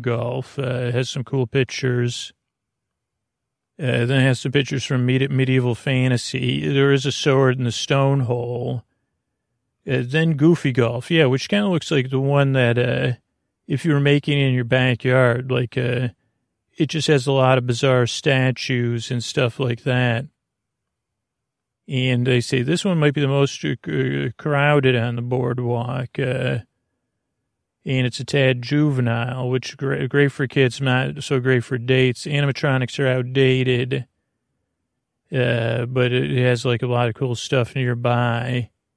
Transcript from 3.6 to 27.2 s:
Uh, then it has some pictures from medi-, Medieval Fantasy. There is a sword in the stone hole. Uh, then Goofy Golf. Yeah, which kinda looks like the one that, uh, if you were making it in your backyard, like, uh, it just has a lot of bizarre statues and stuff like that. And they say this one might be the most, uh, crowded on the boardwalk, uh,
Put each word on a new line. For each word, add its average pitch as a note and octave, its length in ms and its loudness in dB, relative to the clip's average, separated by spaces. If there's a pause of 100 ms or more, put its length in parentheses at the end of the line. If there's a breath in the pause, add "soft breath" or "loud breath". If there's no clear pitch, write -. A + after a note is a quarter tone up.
Uh, A#2+ 260 0
then C3 160 2
it B2+ 40 4
has C3 140 2
some C3+ 140 -6
pictures C3+ 320 0
from B2+ 220 -2
medi-, C3 220 2
Medieval C3 460 0
Fantasy. C3 920 -2
There C#3 240 4
is C3+ 140 0
a C3+ 60 -2
sword C3 440 2
in B2+ 80 -4
the A#2 80 -2
stone C#3 480 0
hole. B2 640 -4 (1040)
Uh, C3 140 0
then D#3+ 300 0
Goofy D3+ 360 4
Golf. A#2 400 0
Yeah, D#3+ 140 4
which C3 240 0
kinda G#3 180 0
looks F3 240 -2
like C3 200 0
the C3 100 0
one C#3 320 2
that, A#2+ 240 2
uh, B2+ 360 0 (540)
if C#3+ 200 -2
you D#3+ 80 2
were C#3+ 60 2
making C#3+ 380 2
it C#3 100 2
in C3 40 2
your B2+ 120 0
backyard, B2+ 880 2
like, B2+ 280 -2
uh, B2 300 -2 (680)
it D3+ 140 0
just D#3 180 -2
has C#3 180 4
a C#3 60 2
lot C3 240 4
of B2 100 0
bizarre B2 400 2
statues B2 1040 -2
and B2 140 -4
stuff B2 340 -2
like A#2+ 260 -4
that. B2+ 420 0 (1600)
And B2+ 380 0
they B2 160 2
say C3 180 -2
this D3+ 240 -2
one F#3 140 0
might D3 160 2
be D3+ 80 -2
the C#3 60 2
most, C#3 360 0
uh, C#3+ 120 -2 (600)
crowded C#3+ 580 2
on A#2+ 220 -2
the A#2+ 60 -6
boardwalk, B2 960 -4
uh, C3 400 -2 (1200)